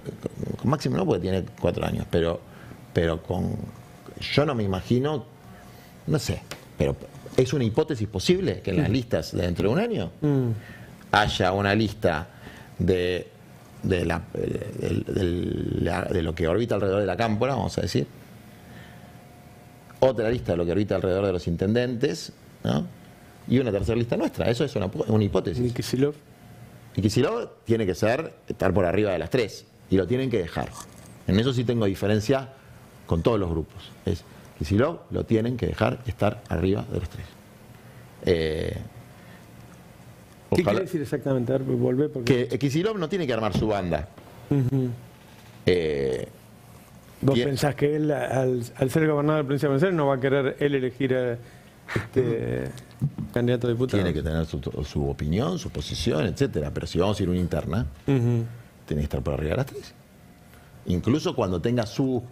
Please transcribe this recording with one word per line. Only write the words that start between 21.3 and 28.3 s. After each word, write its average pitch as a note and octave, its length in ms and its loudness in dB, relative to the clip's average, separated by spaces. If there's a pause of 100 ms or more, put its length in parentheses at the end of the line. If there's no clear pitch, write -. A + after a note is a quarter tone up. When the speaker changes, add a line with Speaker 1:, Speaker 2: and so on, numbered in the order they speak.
Speaker 1:
los F2+ 160 -2
intendentes, A#2+ 840 0 (320)
¿no? - 220 0 (640)
Y B2 120 2
una A#2+ 120 0
tercera G2 260 0
lista A#2+ 200 0
nuestra. - 320 -2
Eso A#2+ 140 0
es C#3 120 -4
una, G2 140 -2 (180)
una G#2+ 160 4
hipótesis. F#2+ 420 0
Speaker 2:
¿Y B2 80 0
Kicillof? C#3 420 0 (800)
Speaker 1:
Y F#2+ 60 -2
Kicillof C3 480 2 (160)
tiene A2+ 200 4
que F2+ 100 2
ser, C3+ 380 0 (140)